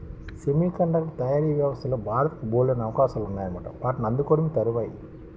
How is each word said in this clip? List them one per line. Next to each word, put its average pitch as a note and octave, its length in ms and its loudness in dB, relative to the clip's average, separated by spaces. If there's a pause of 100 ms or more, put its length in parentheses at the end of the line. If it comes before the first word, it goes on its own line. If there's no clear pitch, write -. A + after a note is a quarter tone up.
(360)
సెమీకండక్టర్ E3 840 0
తయారీ D3 340 2
వ్యవస్థలో C3+ 440 0
భారత్కు A2+ 480 0
బోలెడన్ని B2 400 4
అవకాశాలు A2+ 400 2
ఉన్నాయన్నమాట. F#2+ 600 -6
వాటిని A#2+ 220 0
అందుకోవడం C#3+ 400 2
తరువాయి A#2 440 0 (460)